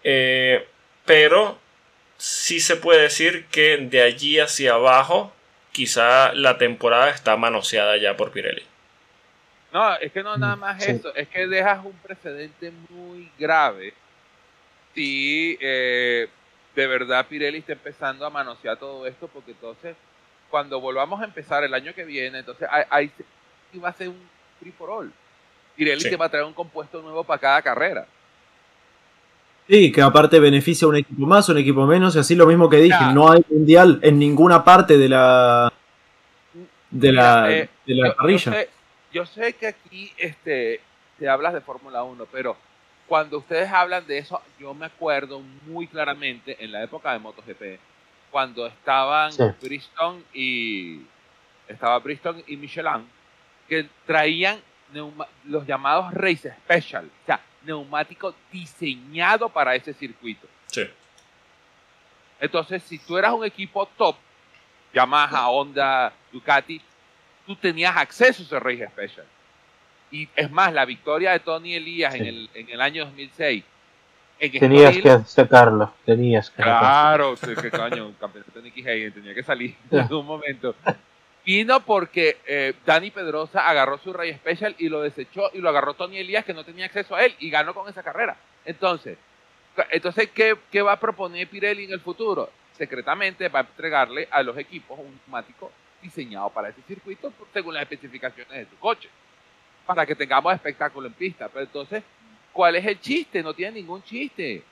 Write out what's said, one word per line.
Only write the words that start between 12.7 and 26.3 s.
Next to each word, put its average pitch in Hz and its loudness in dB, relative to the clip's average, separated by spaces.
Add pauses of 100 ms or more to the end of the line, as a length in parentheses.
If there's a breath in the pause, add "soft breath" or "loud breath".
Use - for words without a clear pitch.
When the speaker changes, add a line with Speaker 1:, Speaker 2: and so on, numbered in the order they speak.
Speaker 2:
muy 175 -20
grave 139 -2 (1000)
si, 147 -4
eh, 123 -4 (460)
de 139 -2
verdad 127 -2
Pirelli 147 -8
está 160 -16
empezando 143 -12
a 151 -10
manosear 123 -10
todo 135 -16
esto, 131 -16
porque 127 -20
entonces, 117 -20 (560)
cuando 143 -6
volvamos 135 -6
a 226 -8
empezar 151 -6
el 131 -6
año 139 -8
que 185 -18
viene, 131 -10
entonces 123 -14
ahí, 147 0
ahí 147 0
se, - -20 (520)
iba 175 -10
a - -20
ser 180 -14
un 180 -18 (400)
free 180 -20
for 165 -18
all. 208 -14 (640)
Pirelli 147 -2
Speaker 1:
Sí. 170 -4
Speaker 2:
te 180 -4
va 165 -4
a - -4